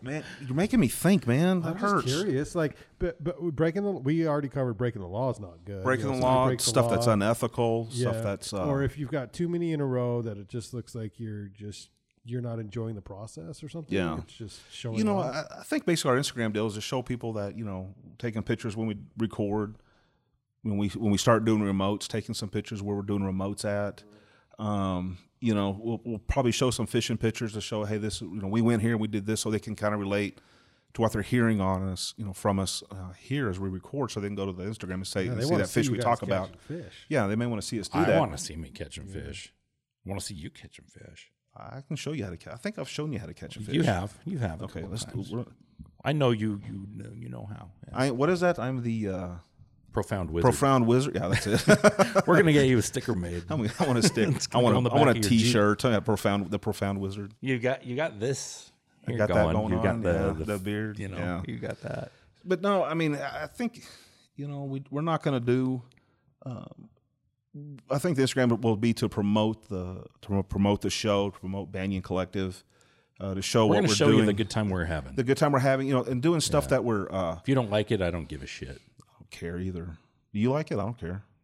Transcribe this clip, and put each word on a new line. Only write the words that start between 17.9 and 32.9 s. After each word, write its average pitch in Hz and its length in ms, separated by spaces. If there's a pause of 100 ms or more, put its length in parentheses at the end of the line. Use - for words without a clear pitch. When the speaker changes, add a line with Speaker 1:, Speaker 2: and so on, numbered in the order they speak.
Speaker 1:
taking 113 240
pictures 110 340
when 113 120
we 104 100 (200)
record, 107 580 (840)
when 104 160
we, 101 120
when 110 220
we 98 60
start 113 280
doing 107 160
remotes, 98 460
taking 110 280
some 104 140
pictures 104 340
where 101 120
we're 101 60
doing 101 200
remotes 95 440
at. 101 380 (540)
Um, 95 600 (220)
you 113 160
know, 98 260
we'll, 113 220
we'll 113 160
probably 123 320
show 131 180
some 117 160
fishing 117 300
pictures 110 380
to 107 80
show, 107 240
"Hey, 107 120
this, 104 220
you 98 220
know, 95 80
we 113 120
went 113 200
here 117 100
and 113 80
we 107 80
did 104 180
this," 107 140
so 110 100
they 107 100
can 107 140
kinda 104 220
relate 101 460 (540)
to 117 60
what 110 120
they're 107 80
hearing 113 400
on 95 260
us, - 300
you 107 80
know, 95 80
from 98 260
us, - 320